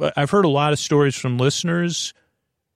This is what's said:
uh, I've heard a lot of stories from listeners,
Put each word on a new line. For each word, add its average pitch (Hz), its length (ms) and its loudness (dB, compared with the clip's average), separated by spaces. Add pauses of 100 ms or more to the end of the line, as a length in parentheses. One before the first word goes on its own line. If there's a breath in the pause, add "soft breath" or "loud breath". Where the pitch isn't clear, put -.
uh, 151 160 0
I've 143 140 0
heard 202 120 4
a 165 60 4
lot 147 240 2
of 139 60 -2
stories 143 360 2
from 123 220 -4
listeners, 170 760 -2 (600)